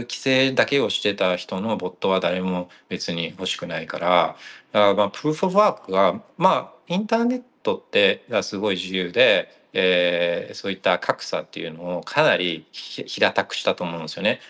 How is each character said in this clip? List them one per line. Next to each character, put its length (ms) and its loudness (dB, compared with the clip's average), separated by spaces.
規 160 -10
制 360 2
だ 120 4
け 140 0
を 100 0
し 120 -4
て 140 0
た 200 0
人 240 -6
の 180 -2
ボ 100 -4
ッ 80 -12
ト 140 -2
は 100 2
誰 220 0
も 280 -4
別 220 -6
に 200 -4
欲 140 -10
し 120 -4
く 100 -10
な 140 -6
い 60 -10
か 120 -8
ら、 360 2
あ、 200 6
ま 100 4
あ、 60 2
proof 380 -2
of 100 -2
work 340 2
が、 300 4
ま 360 2
あ、 0 -
イ 100 -2
ン 100 -2
タ 100 2
ー 80 2
ネ 120 0
ッ 40 -12
ト 140 0
っ 120 -18
て、 400 2
が 140 0
す 140 -8
ご 140 0
い 40 -2
自 200 -6
由 160 -2
で、 520 2
え 760 2
ー、 40 -14
そ 140 -8
う 20 -2
い 40 -6
っ 40 -12
た 200 2
格 260 -2
差 160 -4
っ 40 -10
て 140 -14
い 80 -8
う 60 -10
の 240 -6
を 40 -6
か 200 -2
な 160 4
り 340 -4
ひ-、 360 -12
平 240 0
た 120 0
く 120 -10
し 80 -6
た 100 2
と 100 -8
思 140 -6
う 20 -8
ん 40 -8
で 60 -8
す 80 -14
よ 60 -8
ね。 160 0